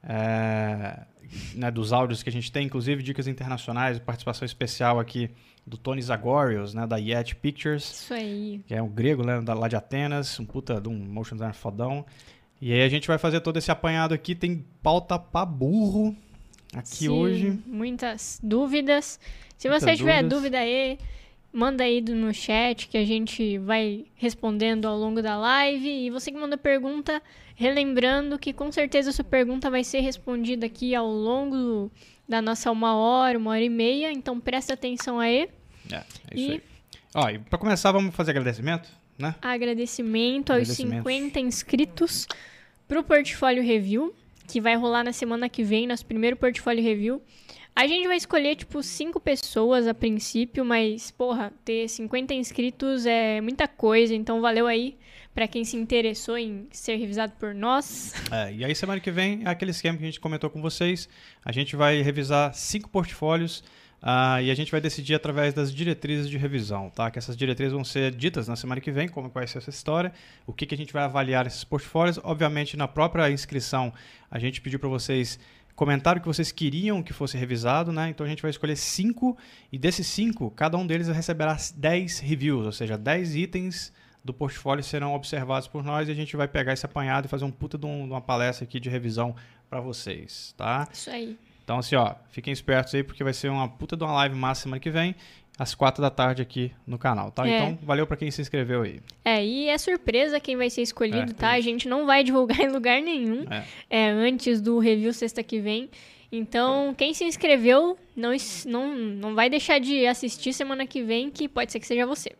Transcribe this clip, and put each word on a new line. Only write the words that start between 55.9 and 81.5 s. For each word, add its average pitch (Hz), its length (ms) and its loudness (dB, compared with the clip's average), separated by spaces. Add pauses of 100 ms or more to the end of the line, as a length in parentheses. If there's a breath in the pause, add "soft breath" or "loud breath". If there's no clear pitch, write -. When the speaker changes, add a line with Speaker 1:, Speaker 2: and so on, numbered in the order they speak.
Speaker 2:
em 208 320 -6
ser - 260 -6
revisado 214 420 -2
por 208 140 -6
nós. 240 640 -2 (160)
Speaker 1:
É, 107 240 -2
e 113 100 -6
aí 143 120 0
semana 190 240 -2
que 190 100 -4
vem 196 340 0
é 185 40 0
aquele 175 240 -2
esquema 165 260 -2
que 156 60 -8
a - 20 -6
gente 160 140 -8
comentou 156 280 -4
com 151 140 -8
vocês, 175 460 -2 (360 loud breath)
a 127 60 -6
gente 139 240 -2
vai 147 260 6
revisar 143 540 2
cinco - 340 -6
portfólios, 165 760 -2 (360 loud breath)
ah, 127 400 4
e 127 120 2
a - 20 4
gente 151 160 -4
vai 156 120 0
decidir 147 320 -2
através 147 380 0
das 139 220 -2
diretrizes 147 560 -2
de 143 80 -6
revisão, 104 520 -4
tá? 113 200 -2
Que 123 80 -10
essas 120 180 -8
diretrizes 131 360 0
vão 139 100 -2
ser 131 320 0
ditas 120 320 -2
na 117 80 -4
semana 127 260 -6
que 143 120 -6
vem, 147 160 -2
como 131 220 -10
vai 123 180 -6
ser - 100 -10
essa 143 120 -12
história, 170 420 -2 (340 loud breath)
o 117 60 -10
que - 140 -6
que 151 80 -6
a 139 40 -6
gente 147 140 -10
vai 147 100 0
avaliar 135 420 2
nesses 120 200 -8
portfólios. 165 580 0
Obviamente, 151 540 0
na 147 100 -2
própria 160 440 2
inscrição, 135 600 -2 (380 loud breath)
a - 80 -6
gente 127 220 -2
pediu 135 180 -6
pra 135 120 -4
vocês 127 500 -2 (340 soft breath)
comentar 147 440 4
o - 20 -4
que 170 60 -8
vocês 160 260 -2
queriam 170 500 -2
que - 120 -8
fosse 139 240 -4
revisado, 127 540 0
né? 160 180 -2
Então 151 160 -6
a - 20 -4
gente 151 140 -6
vai 156 80 -2
escolher 151 260 -2
cinco, 240 600 0 (360 loud breath)
e 135 60 -8
desses 170 280 0
cinco, 214 440 -2
cada 160 260 0
um 185 100 0
deles 165 220 0
receberá 156 480 0 (180)